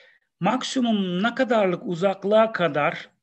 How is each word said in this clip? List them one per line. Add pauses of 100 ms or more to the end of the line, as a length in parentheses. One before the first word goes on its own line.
(400)
maksimum
ne
kadarlık
uzaklığa
kadar (120)